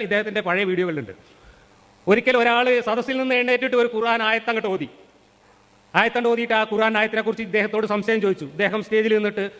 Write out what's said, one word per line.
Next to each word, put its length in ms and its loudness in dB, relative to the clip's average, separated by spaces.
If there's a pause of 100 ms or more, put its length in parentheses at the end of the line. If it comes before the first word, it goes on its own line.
ഇദ്ദേഹത്തിന്റെ 340 -2
പഴയ 300 -2
വീഡിയോകളിലുണ്ട്. 440 -2 (920)
ഒരിക്കൽ 280 4
ഒരാൾ 300 2 (140)
സദസ്സിൽ 400 -2
നിന്ന് 140 0
എഴുന്നേറ്റിട്ട് 420 0
ഒരു 180 2
ഖുർആൻ 280 0
ആയത്ത് 280 0
അങ്ങോട്ട് 240 -2
ഓതി. 140 -6 (1040)
ആയത്തങ്ങോട്ട് 380 2
ഓതിയിട്ട് 220 0
ആ 80 2 (100)
ഖുർആൻ 260 2
ആയത്തിനെ 280 0
കുറിച്ച് 220 -2
ഇദ്ദേഹത്തോട് 380 0
സംശയം 380 0
ചോദിച്ചു. 200 0
ഇദ്ദേഹം 380 -2
സ്റ്റേജിൽ 320 2
നിന്നിട്ട് 300 0 (160)